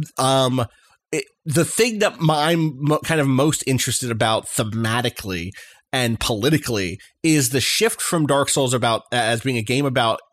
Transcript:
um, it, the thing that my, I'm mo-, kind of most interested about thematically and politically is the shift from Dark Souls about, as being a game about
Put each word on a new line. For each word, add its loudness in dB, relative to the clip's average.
um, 2
it, -4
the 2
thing 0
that 0
my, 2
I'm 0
mo-, 0
kind 0
of 2
most 2
interested -2
about 0
thematically -4
and -2
politically 0
is 2
the 0
shift 0
from 0
Dark 2
Souls 0
about, 0
as 0
being -2
a -2
game 0
about 0